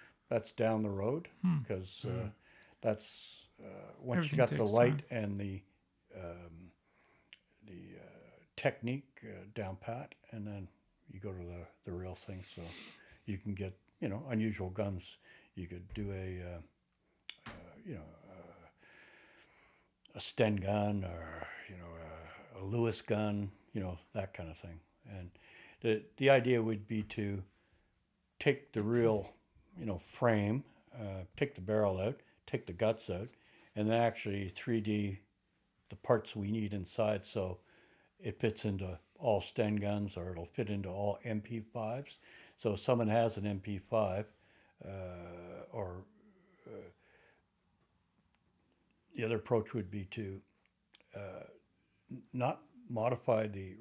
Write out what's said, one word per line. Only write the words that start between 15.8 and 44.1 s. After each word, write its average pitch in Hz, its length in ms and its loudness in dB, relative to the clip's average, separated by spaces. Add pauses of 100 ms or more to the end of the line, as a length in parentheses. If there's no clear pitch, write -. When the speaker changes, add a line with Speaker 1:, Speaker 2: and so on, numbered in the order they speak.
Speaker 1:
do 101 180 -4
a, 92 320 -6
uh, 87 160 -10 (880)
uh, - 40 -14 (340)
you 165 100 -10
know, 78 100 -12 (240)
uh, 87 380 -20 (1500)
a 113 40 -10
Sten 107 380 2
gun 101 480 2
or, 82 420 -8 (220)
you 92 80 -14
know, 85 180 -14
a, 80 640 -14
a 95 40 -8
Lewis 113 380 2
gun, 104 480 2 (240)
you 110 80 -2
know, 90 160 -4 (160)
that 95 200 -4
kind 85 160 -8
of 78 80 -12
thing. 82 220 -14 (300)
And 90 220 -10 (500)
the, 110 220 2 (140)
the 135 120 8
idea 123 320 8
would 110 260 0
be 107 160 0
to 101 380 -2 (960)
take - 340 2
the 107 100 2
real, 110 500 4 (460)
you 147 60 -6
know, 98 140 -2
frame, 113 640 4 (300)
uh, 98 300 -8 (140)
take - 180 0
the - 60 -10
barrel 101 380 4
out, 110 200 0 (260)
take - 200 -4
the - 80 -8
guts 110 360 2
out, 98 200 -4 (460)
and 107 140 2
then 113 120 6
actually 101 480 0
three 113 320 -2
D 104 380 0 (680)
the - 60 -14
parts - 400 2
we 101 160 0
need 107 220 0
inside 104 500 0
so 92 360 -2 (600)
it 110 200 -6
fits 110 260 0
into 95 340 -2 (200)
all 110 220 4
Sten 107 360 0
guns 101 400 0
or 90 140 -4
it'll 85 140 -6
fit 110 240 -4
into 101 200 -2
all 101 340 0
M 107 180 -2
P 113 200 -6
fives. 117 560 -6 (400)
So 107 160 2
if 92 60 -2
someone 120 280 4
has 113 300 4
an 101 100 -2
M 98 120 0
P 101 200 -4
five, 104 460 2 (600)